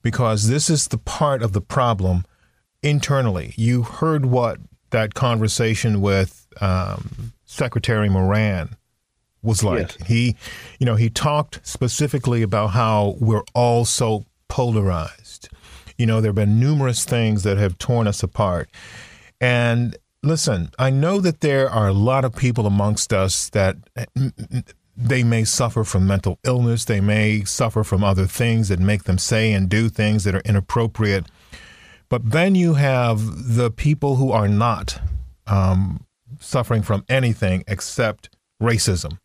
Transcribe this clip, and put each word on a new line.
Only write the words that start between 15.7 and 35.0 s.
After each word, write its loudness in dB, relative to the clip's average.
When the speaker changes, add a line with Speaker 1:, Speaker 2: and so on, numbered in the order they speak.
Speaker 1:
You 0
know, 2
there 2
have -2
been 4
numerous 2
things 0
that 2
have 0
torn 0
us -2
apart. -2
And 0
listen, 0
I 0
know 2
that 0
there 2
are 2
a 4
lot 2
of -2
people 0
amongst 0
us 0
that, 0
mm, -4
mm, -8
they 0
may 2
suffer -2
from 2
mental 0
illness. 0
They 0
may 2
suffer -2
from 0
other 2
things 0
that 0
make 0
them 0
say 0
and 2
do 2
things 0
that 0
are -2
inappropriate. 0
But -2
then 4
you 4
have 0
the 2
people 0
who 2
are 2
not, 0